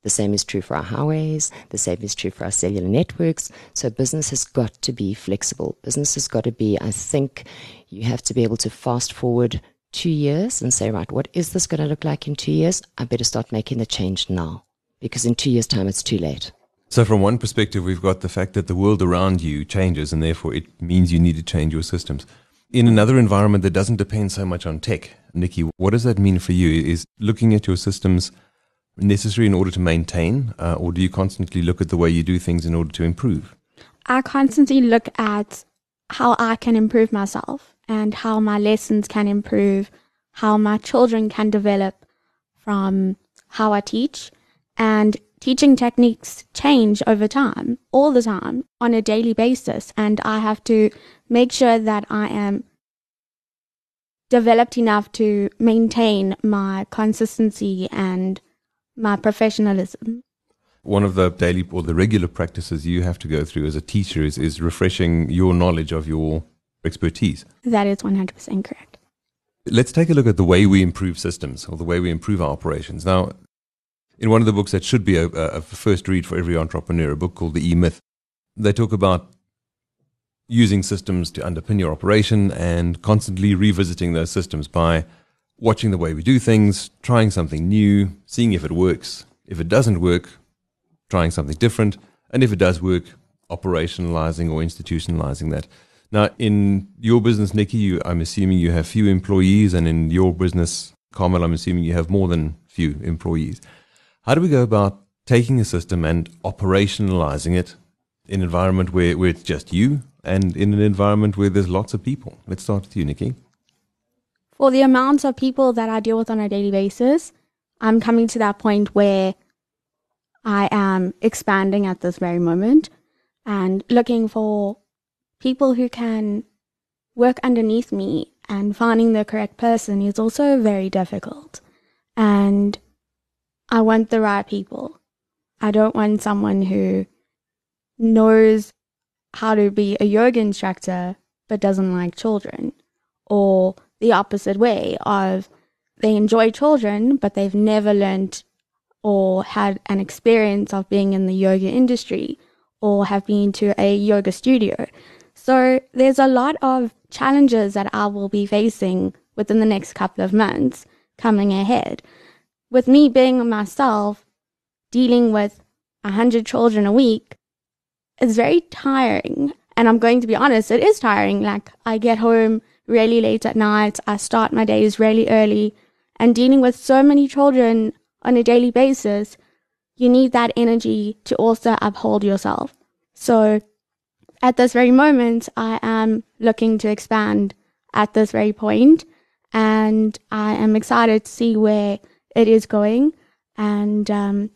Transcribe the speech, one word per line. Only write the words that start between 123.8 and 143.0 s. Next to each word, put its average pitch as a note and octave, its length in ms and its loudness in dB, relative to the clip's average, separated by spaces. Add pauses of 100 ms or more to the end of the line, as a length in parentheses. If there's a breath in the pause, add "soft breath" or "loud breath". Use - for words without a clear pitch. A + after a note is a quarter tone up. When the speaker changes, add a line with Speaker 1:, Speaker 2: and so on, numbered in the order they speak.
Speaker 3:
looking A#3+ 380 0
for G#3 500 -4 (640)
people C4 360 0
who B3 140 -2
can A3 540 -4 (720)
work B3 300 2
underneath A#3 480 0
me, F#3+ 400 -6 (160)
and G3+ 280 -4
finding A3+ 380 2
the G#3+ 120 0
correct G#3+ 320 -6
person A3+ 440 -2
is G3+ 160 -2
also C4+ 420 2
very G3 300 0
difficult. F#3+ 680 -8 (560)
And G3+ 640 2 (880)
I A#3 120 2
want A3 280 2
the A3+ 120 0
right G3+ 260 -2
people. G#3 540 -10 (580)
I G#3+ 120 -2
don't G#3+ 220 2
want G#3+ 280 0
someone G3+ 400 -2
who F#3+ 440 -2 (920)
knows A3 760 4 (640)
how A3 220 -2
to G#3 140 2
be G3+ 300 -2
a G#3 60 0
yoga A3+ 340 2
instructor F#3+ 800 -4 (320)
but G#3+ 100 -4
doesn't F#3+ 340 0
like F3+ 220 -4
children, - 560 -6 (540)